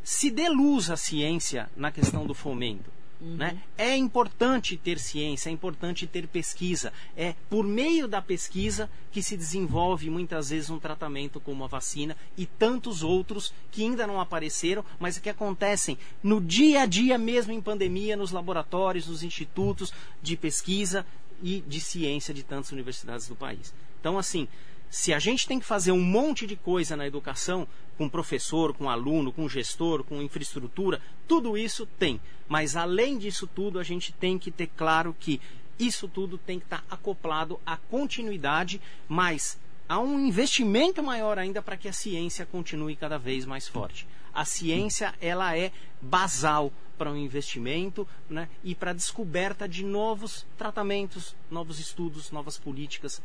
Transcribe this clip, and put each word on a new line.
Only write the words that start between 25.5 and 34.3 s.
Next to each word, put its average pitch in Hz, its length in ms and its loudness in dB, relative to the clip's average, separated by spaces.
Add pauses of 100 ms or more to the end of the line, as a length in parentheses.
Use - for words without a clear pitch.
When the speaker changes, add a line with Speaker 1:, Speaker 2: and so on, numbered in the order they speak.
Speaker 1:
que - 60 -4
fazer 190 260 4
um 185 80 6
monte 226 460 4
de 202 100 -2
coisa 165 400 0
na 143 100 -2
educação, 143 600 -2 (300)
com 151 100 2
professor, 156 640 0
com 139 160 -2
aluno, 131 420 2
com 156 160 -2
gestor, 139 560 0
com 143 200 -4
infraestrutura, 143 800 -2 (260)
tudo 240 280 4
isso 220 280 -2 (140)
tem. 139 200 2 (300)
Mas, 151 260 2
além 190 440 2
disso 196 280 -2
tudo, 185 320 -2
a 180 40 0
gente 175 280 -2
tem 185 280 2